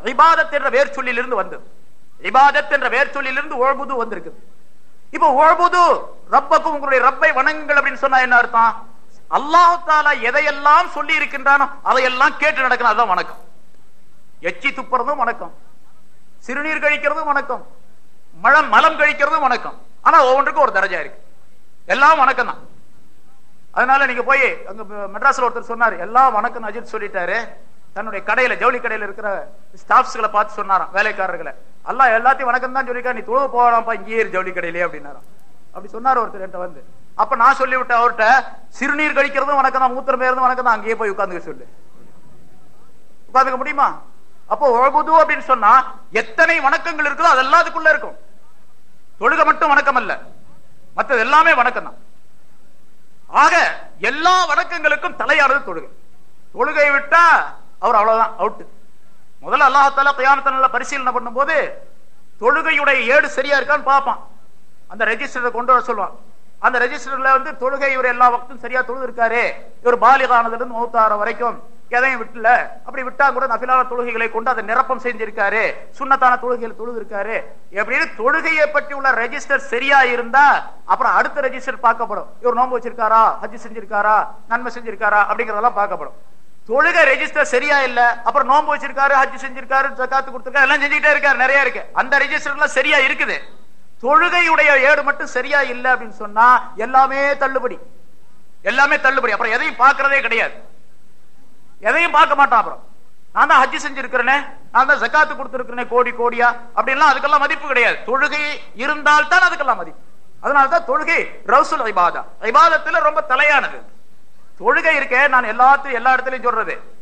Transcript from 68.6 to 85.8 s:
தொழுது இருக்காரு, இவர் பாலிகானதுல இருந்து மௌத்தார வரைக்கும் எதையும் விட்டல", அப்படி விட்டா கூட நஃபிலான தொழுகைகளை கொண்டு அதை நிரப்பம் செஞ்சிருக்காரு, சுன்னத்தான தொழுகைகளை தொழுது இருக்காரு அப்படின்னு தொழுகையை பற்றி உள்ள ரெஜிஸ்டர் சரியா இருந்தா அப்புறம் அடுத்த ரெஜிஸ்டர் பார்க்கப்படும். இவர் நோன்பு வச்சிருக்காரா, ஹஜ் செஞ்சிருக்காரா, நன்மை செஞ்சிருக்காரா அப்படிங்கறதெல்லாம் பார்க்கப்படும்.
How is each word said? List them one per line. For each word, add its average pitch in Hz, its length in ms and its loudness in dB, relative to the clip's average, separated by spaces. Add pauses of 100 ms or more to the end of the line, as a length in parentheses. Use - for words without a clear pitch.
தொழுது 254 260 -6
இருக்காரு, 233 460 0 (280)
இவர் 240 180 2
பாலிகானதுல 240 560 4
இருந்து 233 260 -6
மௌத்தார 226 380 2
வரைக்கும் 226 440 -4 (260)
எதையும் 247 320 0
விட்டல", 226 260 -6 (380)
அப்படி 269 180 -8
விட்டா 262 300 0
கூட 254 140 -2
நஃபிலான 254 400 2
தொழுகைகளை 240 440 -4
கொண்டு 226 200 -2
அதை 226 140 -2
நிரப்பம் 240 360 0
செஞ்சிருக்காரு, 214 720 -2 (240)
சுன்னத்தான 262 400 2
தொழுகைகளை 233 380 -6
தொழுது 233 240 -10
இருக்காரு 202 420 -6 (340)
அப்படின்னு 240 300 0 (120)
தொழுகையை 302 540 2
பற்றி 285 220 -2
உள்ள 269 160 0
ரெஜிஸ்டர் 254 460 0
சரியா 269 460 4
இருந்தா 240 680 4 (140)
அப்புறம் 208 300 2
அடுத்த 277 260 0
ரெஜிஸ்டர் 254 420 -4
பார்க்கப்படும். 226 440 0 (140)
இவர் 240 140 0
நோன்பு 254 240 0
வச்சிருக்காரா, 226 440 2 (200)
ஹஜ் 220 240 -10
செஞ்சிருக்காரா, 208 600 0 (200)
நன்மை 240 240 -4
செஞ்சிருக்காரா 208 560 0
அப்படிங்கறதெல்லாம் 220 500 -2
பார்க்கப்படும். 180 380 -4 (520)